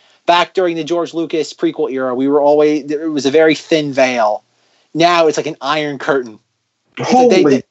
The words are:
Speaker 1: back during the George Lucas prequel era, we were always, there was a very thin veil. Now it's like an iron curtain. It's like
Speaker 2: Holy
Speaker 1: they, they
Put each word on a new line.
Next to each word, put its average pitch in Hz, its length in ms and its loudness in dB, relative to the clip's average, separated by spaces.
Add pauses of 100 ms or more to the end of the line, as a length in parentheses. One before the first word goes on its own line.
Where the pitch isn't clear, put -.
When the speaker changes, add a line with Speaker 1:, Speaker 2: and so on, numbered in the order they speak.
(260)
Speaker 1:
back 175 280 2
during 180 220 -2
the 160 80 -6
George 165 300 -4
Lucas 160 400 -4
prequel 156 380 -4
era, 131 240 -4
we 135 120 0
were 143 140 2
always, 151 460 2
there 151 240 -6
was 139 140 -4
a 135 60 0
very 160 240 4
thin 147 380 -2
veil. 123 500 0 (500)
Now 170 340 2
it's 147 100 0
like 147 100 -6
an 156 140 -10
iron 147 380 -4
curtain. 123 400 -4 (580)
It's - 20 -10
like 143 100 -8
Speaker 2:
Holy 233 340 4
Speaker 1:
they, 147 60 2
they 131 220 0